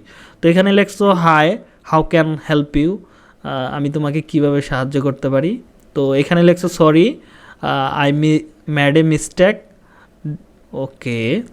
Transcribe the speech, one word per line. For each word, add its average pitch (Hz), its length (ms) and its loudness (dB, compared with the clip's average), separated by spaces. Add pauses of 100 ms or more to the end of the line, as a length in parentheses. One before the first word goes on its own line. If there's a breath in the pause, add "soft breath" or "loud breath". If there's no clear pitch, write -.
(420 loud breath)
তো 170 80 2
এখানে 190 240 2
লিখছো, 202 380 0
"Hi, 165 460 2 (360 soft breath)
how 156 100 2 (100)
can 156 240 0 (140)
help 147 320 0
you?" 190 140 -2
আহ, - 760 -12
আমি 143 160 -4
তোমাকে 151 320 -4
কিভাবে 143 400 0
সাহায্য 139 400 -4
করতে 139 280 -4
পারি? 151 320 -2 (320)
তো 135 200 0
এখানে 170 300 2
লিখছো, 175 240 2
"Sorry, 170 460 2 (480 loud breath)
আহ, 139 360 -4
I 143 140 2
mi-, 156 640 -2
made 147 300 2
a 156 120 0
mistake।" 190 380 0 (1160 soft breath)
ওকে, 135 800 -6